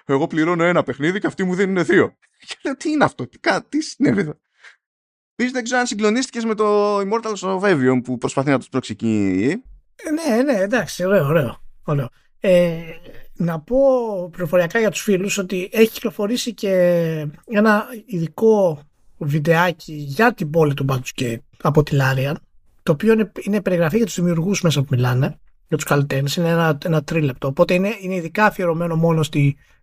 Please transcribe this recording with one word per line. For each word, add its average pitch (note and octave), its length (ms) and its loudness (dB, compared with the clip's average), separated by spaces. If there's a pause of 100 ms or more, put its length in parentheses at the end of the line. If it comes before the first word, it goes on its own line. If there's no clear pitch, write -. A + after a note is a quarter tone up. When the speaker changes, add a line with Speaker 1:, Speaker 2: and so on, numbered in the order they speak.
Speaker 1:
«Εγώ C#3 220 0
πληρώνω E3 380 0
ένα F3 180 2
παιχνίδι F3+ 380 -2
και E4+ 60 -4
αυτοί - 180 -2
μου F3+ 100 -2
δίνουν F#3 300 0
δύο». C#3 320 2 (220)
Και - 260 -14
λέω, C#4+ 120 -4
«Τι - 140 -4
είναι D4 140 2
αυτό, - 240 -4
τι - 100 -20
κα-, G3 260 -2
τι - 160 -4
συνέβη B3+ 400 0
εδώ;» D3+ 180 -4 (960)
Επίσης, B3+ 180 -2
δεν B3+ 120 -4
ξέρω B3 160 0
αν B3 60 -2
συγκλονίστηκες A3+ 580 -2
με A3 100 0
το G#3 440 2
Immortals G#3+ 380 -4
of F#3 240 -4
Avium C3 440 4
που B2+ 140 -6
προσπαθεί C3+ 320 -2
να C3+ 80 2
το B2+ 60 -6
σπρώξει - 280 -6
εκεί. G#2+ 720 0 (320)
Speaker 2:
Ε, - 160 -8
ναι, D4 320 0
ναι, C#4 160 0
εντάξει, G3 460 -2
ωραίο, F#3 220 2
ωραίο, C#3+ 360 0 (200)
ωραίο. C#3+ 260 -2 (320)
Ε, F3 420 2 (520)
να E3 260 -2
πω A#3 720 0
πληροφοριακά F3+ 480 0
για G#3+ 120 2
τους - 120 -8
φίλους F#3+ 360 0
ότι F#3 340 -6
έχει A3 180 4
κυκλοφορήσει G#3+ 640 -4
και G3 160 -4 (720)
ένα G#3+ 420 2 (200)
ειδικό F#3 760 0 (340)
βιντεάκι E3 760 0
για D3+ 420 -2
την D#3+ 160 -6
πόλη D#3 240 2
του C#3 140 -4
Baldur's C3 320 -4
Gate A#2 180 -4 (240)
από D#3 200 4
τη D3 180 0
Larian, C3 340 0 (480)
το F3 100 0
οποίο G#3+ 200 2
είναι, A3 260 2
είναι G3+ 240 -2
περιγραφή E3+ 340 0
για A#3 100 2
τους - 80 -8
δημιουργούς F3 480 0
μέσα D3 180 2
που C3+ 100 -2
μιλάνε, B2+ 500 0 (280)
για D#3+ 80 -2
τους D3+ 100 -4
καλλιτέχνες, C#3+ 500 0
είναι E3+ 120 0
ένα, E3 360 2
ένα D#3 200 0
τρίλεπτο. C#3+ 440 -2
Οπότε F3 260 2
είναι, G3 260 0
είναι F#3 140 -6
ειδικά E3+ 300 -2
αφιερωμένο E3+ 520 0
μόνο E3 260 2
στη, C#3+ 360 0 (240)